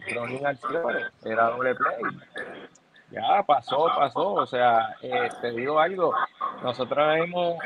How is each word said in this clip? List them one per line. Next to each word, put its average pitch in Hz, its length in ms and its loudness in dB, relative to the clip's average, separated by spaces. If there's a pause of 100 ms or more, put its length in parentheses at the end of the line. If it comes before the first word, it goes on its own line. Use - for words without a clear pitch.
(140)
Ronin 120 320 -4
Alcione, 127 540 -2 (240)
era 113 220 2
doble 123 300 0
play. 113 200 -2 (1160)
Ya, 127 320 2
pasó, 160 520 2
pasó. 147 380 0
O 151 120 0
sea, 120 560 4
eh, 123 280 -2 (120)
te 120 100 -2
digo 131 280 0
algo, 175 340 2 (500)
nosotros 131 540 2
hemos, 175 380 -2 (100)